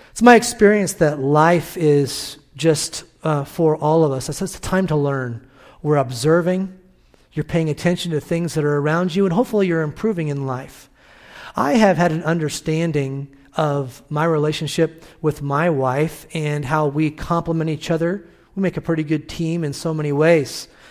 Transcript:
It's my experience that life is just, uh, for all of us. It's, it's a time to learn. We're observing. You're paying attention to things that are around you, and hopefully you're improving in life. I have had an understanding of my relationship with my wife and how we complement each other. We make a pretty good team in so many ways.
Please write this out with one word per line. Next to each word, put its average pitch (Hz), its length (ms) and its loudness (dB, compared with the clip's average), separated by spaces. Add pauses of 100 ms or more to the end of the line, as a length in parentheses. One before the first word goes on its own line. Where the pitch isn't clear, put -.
(120)
It's - 100 -12
my 240 140 10
experience 208 580 4
that 147 260 0
life 151 560 2
is 147 640 0 (180)
just, 151 480 0 (200)
uh, 147 220 -2
for 156 300 0
all 156 280 2
of 143 80 2
us. 131 180 -4
It's, 156 140 -8
it's - 140 -8
a - 40 -20
time 190 260 0
to 156 80 -2
learn. 135 520 -4 (340)
We're 151 140 2
observing. 160 840 0 (560)
You're 151 120 -4
paying 165 240 -2
attention 170 420 -2
to 151 80 -2
things 170 340 -4
that 156 100 0
are 147 140 0
around 156 380 0
you, 196 100 2
and 180 80 0
hopefully 208 320 0
you're 165 160 0
improving 170 460 -4
in 139 180 -4
life. 131 420 -8 (680)
I 285 180 2
have 208 240 4
had 170 140 2
an 160 100 -2
understanding 151 1080 -2 (260)
of 143 520 -2
my 147 160 -2
relationship 156 800 -2 (160)
with 151 220 -2
my 143 300 0
wife 139 640 -2
and 147 280 -2
how 151 220 0
we 147 240 0
complement 165 600 -2
each 156 180 -6
other. 170 340 -2 (320)
We 190 60 -4
make 180 160 -2
a 147 40 -4
pretty 160 220 -2
good 151 240 -2
team 165 360 -4
in 143 100 -4
so 160 220 -4
many 151 160 -2
ways. 151 560 2 (240)